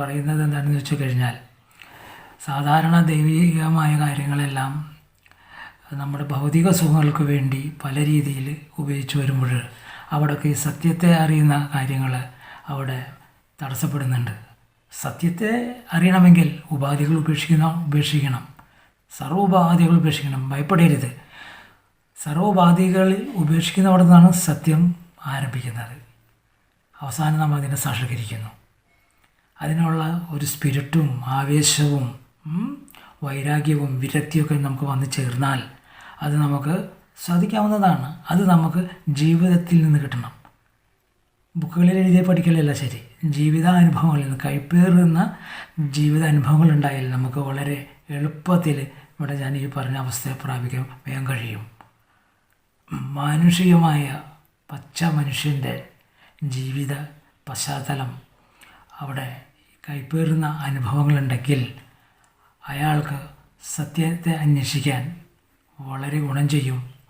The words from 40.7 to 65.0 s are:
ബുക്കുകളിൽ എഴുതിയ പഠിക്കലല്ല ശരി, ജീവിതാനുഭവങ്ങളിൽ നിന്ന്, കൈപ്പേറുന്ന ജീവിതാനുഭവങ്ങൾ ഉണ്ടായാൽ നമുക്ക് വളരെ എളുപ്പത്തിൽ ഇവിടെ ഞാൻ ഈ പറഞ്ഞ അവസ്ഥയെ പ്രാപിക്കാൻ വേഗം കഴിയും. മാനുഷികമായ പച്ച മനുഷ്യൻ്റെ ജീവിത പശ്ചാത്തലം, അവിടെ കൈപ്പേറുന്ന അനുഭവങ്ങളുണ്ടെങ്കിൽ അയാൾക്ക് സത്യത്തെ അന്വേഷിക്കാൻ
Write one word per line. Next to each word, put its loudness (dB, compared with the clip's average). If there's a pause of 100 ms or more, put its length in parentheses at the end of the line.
ബുക്കുകളിൽ 2
എഴുതിയ 6
പഠിക്കലല്ല 2 (100)
ശരി, -8 (360)
ജീവിതാനുഭവങ്ങളിൽ 4
നിന്ന്, -6
കൈപ്പേറുന്ന 4 (800)
ജീവിതാനുഭവങ്ങൾ 4
ഉണ്ടായാൽ -2 (100)
നമുക്ക് -4
വളരെ -6 (380)
എളുപ്പത്തിൽ 0 (380)
ഇവിടെ -6
ഞാൻ -6
ഈ -6 (120)
പറഞ്ഞ -6
അവസ്ഥയെ -8
പ്രാപിക്കാൻ -6 (200)
വേഗം -8
കഴിയും. -8 (1500)
മാനുഷികമായ 4 (640)
പച്ച -10 (140)
മനുഷ്യൻ്റെ -4 (800)
ജീവിത -6 (540)
പശ്ചാത്തലം, -8 (880)
അവിടെ -10 (560)
കൈപ്പേറുന്ന -4 (200)
അനുഭവങ്ങളുണ്ടെങ്കിൽ 0 (1040)
അയാൾക്ക് -2 (560)
സത്യത്തെ -2 (100)
അന്വേഷിക്കാൻ 0 (760)